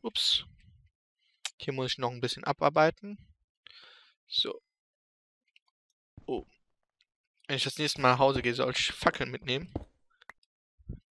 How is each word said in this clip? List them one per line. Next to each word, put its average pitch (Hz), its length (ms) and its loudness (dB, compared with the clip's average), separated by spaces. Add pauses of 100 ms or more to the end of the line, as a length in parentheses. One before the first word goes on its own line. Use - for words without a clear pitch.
Ups. - 440 0 (1120)
Hier - 160 -6
muss 131 180 -2
ich - 60 -4
noch 123 140 -2
ein 120 100 -8
bisschen - 240 -4
abarbeiten. 156 720 2 (1080)
So. - 340 -4 (1600)
Oh. 120 200 -6 (1000)
Wenn 135 100 -2
ich 123 60 -2
das - 140 -6
nächste 151 220 -2
Mal 127 120 6
nach 123 80 4
Hause 135 220 6
gehe, 120 120 0
soll 127 180 0
ich - 220 -2
Fackeln - 380 0
mitnehmen. 131 420 -4 (1400)